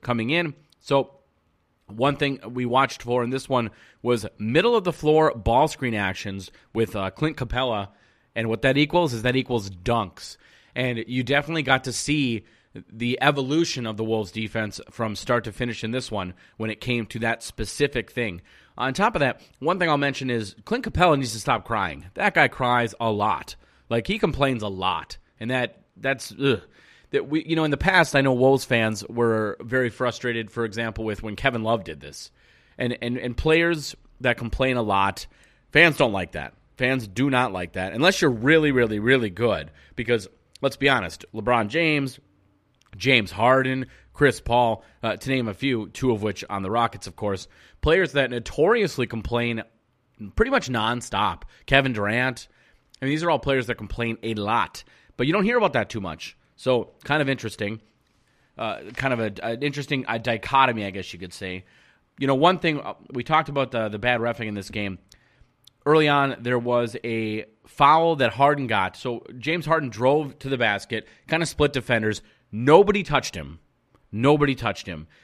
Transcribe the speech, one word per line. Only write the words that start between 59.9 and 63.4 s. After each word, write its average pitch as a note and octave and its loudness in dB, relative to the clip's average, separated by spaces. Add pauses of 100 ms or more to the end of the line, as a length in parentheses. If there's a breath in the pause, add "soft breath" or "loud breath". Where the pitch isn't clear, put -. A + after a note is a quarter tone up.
uh, A#2 -2
dichotomy, A#2 2
I G2 -6
guess F#2 -8
you F2+ -16
could F2+ -14
say. F#2 -10 (520 soft breath)
You C3+ -2
know, C3+ 4
one E3+ 4
thing, D#3 0
uh, G2+ -10 (180)
we B2 -6
talked D#3 2